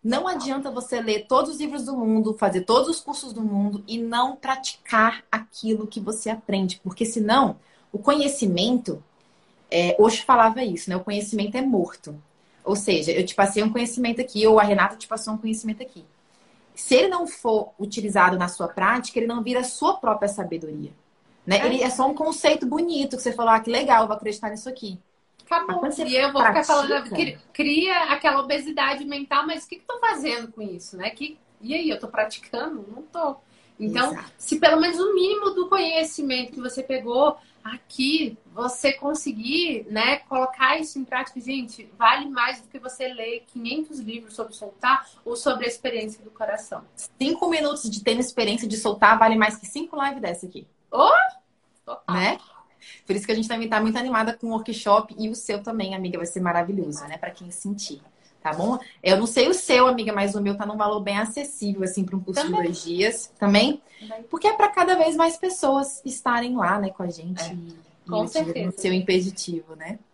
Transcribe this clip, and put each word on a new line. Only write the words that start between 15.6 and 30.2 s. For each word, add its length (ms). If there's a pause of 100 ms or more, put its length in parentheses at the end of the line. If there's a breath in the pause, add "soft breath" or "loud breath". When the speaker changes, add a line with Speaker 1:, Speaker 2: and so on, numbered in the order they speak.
Speaker 1:
aqui. 200 (680 soft breath)
Se 220
ele 140
não 180
for 500
utilizado 600
na 100
sua 220
prática, 500
ele 80
não 160
vira 160
a 60
sua 320
própria 320
sabedoria, 640 (540)
né? 140
Speaker 2:
É. 60
Speaker 1:
Ele 180
é 60
só 180
um 60
conceito 520
bonito 520
que 40
você 120
falou, 180
"Ah, 80
que 100
legal, 380
vou 80
acreditar 340
nisso 200
aqui." 280 (480)
Speaker 2:
Acabou. 220
Speaker 1:
Mas 120
quando 140
você 120
Speaker 2:
E 100
eu 160
vou 140
ficar 180
falando, 260
Speaker 1:
pratica 260
Speaker 2:
cri-, 220 (140)
cria 520 (100)
aquela 260
obesidade 640
mental, 440
mas 180
o 20
que 100
que 120
eu 60
tô 40
fazendo 520